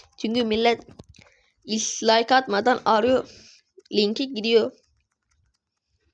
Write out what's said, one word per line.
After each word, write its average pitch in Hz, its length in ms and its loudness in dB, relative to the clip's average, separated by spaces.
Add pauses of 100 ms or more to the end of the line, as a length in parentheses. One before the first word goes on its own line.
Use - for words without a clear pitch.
(180)
Çünkü 233 260 -4
millet 226 380 0 (840)
is-, - 380 -6
like 226 320 2
atmadan 254 500 0
arıyor, 226 440 2 (640)
linki 220 420 -2
gidiyor. 226 380 2 (1400)